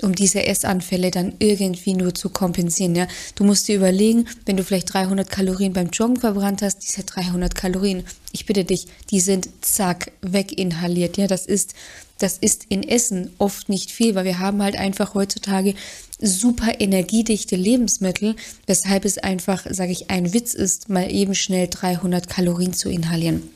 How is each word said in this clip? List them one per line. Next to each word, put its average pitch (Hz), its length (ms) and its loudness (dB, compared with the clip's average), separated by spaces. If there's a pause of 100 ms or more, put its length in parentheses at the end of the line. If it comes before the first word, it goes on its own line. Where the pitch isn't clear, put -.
um 190 140 2
diese 196 320 2
Essanfälle 185 640 0
dann 185 300 -2
irgendwie 196 540 2
nur 180 200 0
zu - 160 -6
kompensieren, 175 640 0
ja. 180 140 2 (260)
Du - 80 0
musst 202 240 4
dir 214 80 2
überlegen, 208 520 4 (200)
wenn 196 100 0
du 190 60 0
vielleicht 180 320 -2
dreihundert 190 360 0
Kalorien 190 420 0
beim 180 180 0
Joggen 233 300 2
verbrannt 202 420 0
hast, 196 240 -2
diese - 160 -6
dreihundert 180 540 -2
Kalorien, 185 480 -2 (260)
ich - 160 -12
bitte 196 180 2
dich, 180 220 -2 (240)
die 196 100 4
sind 190 280 2 (120)
zack, 180 520 -2 (100)
weginhaliert, 175 920 0
ja. 202 100 2
Das 185 200 -2
ist, - 280 0 (440)
das 190 200 0
ist - 300 0
in 196 160 -2
Essen 202 540 0
oft - 300 -2
nicht 190 220 -2
viel, 226 240 2
weil 185 100 0
wir 185 140 0
haben 202 240 0
halt 202 140 0
einfach 196 380 -2
heutzutage 196 600 0 (460)
super 226 600 2
energiedichte 208 760 2
Lebensmittel, 208 800 2 (320)
weshalb 196 380 2
es 196 140 0
einfach, 185 520 -2
sag 185 180 -4
ich, 180 220 -6
ein 180 240 0
Witz 240 180 0
ist, - 360 -2
mal 185 240 0
eben 196 240 2
schnell 185 320 0
dreihundert 180 600 -2
Kalorien 180 440 0
zu - 180 -4
inhalieren. 165 540 -2 (120)